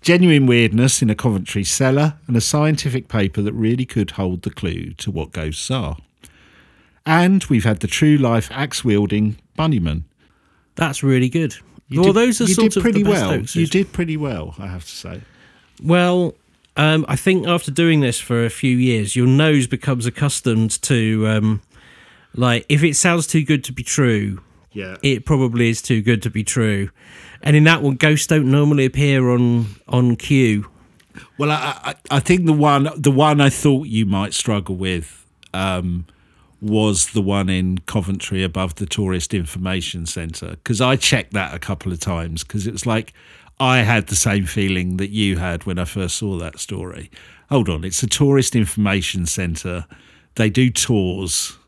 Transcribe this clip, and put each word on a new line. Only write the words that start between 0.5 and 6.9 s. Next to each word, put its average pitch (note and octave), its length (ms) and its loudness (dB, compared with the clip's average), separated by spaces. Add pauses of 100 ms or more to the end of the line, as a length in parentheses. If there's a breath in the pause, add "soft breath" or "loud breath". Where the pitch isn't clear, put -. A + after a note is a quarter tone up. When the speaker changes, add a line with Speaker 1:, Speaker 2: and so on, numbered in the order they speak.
Speaker 1:
in A2+ 80 2
a G#2+ 60 2
Coventry G2+ 480 -2
cellar, C3+ 520 0 (120)
and B2 80 -2
a A2+ 60 4
scientific D3 680 -2
paper G#2 340 -2
that G#2 120 -4
really A#2 320 -2
could G#2 260 -4
hold F2+ 300 -4
the - 80 -6
clue E2+ 480 -8
to - 140 -8
what D#2 200 -8
ghosts D#2 400 -8
are. E2+ 260 -4 (1080 soft breath)